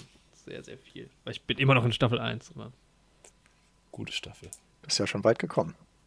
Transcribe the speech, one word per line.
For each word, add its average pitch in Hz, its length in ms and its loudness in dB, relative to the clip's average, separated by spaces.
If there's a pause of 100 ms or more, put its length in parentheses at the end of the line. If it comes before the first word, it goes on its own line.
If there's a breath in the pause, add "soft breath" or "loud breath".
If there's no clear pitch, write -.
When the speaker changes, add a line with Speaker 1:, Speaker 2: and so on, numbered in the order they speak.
(440)
Speaker 1:
sehr, - 200 -12
sehr - 140 -16
viel. - 300 -18 (160)
Weil 120 100 -8
ich - 80 -14
bin - 160 -4
immer 135 160 6
noch 117 100 4
in 120 80 2
Staffel 117 260 2
eins, 117 360 -6
aber 113 180 -14 (1200)
Speaker 2:
Gute - 200 -10
Staffel. - 380 -10 (320)
Speaker 3:
Bist - 160 -2
ja 101 80 2
schon 101 160 -2
weit 113 160 6
gekommen. - 360 -2 (320)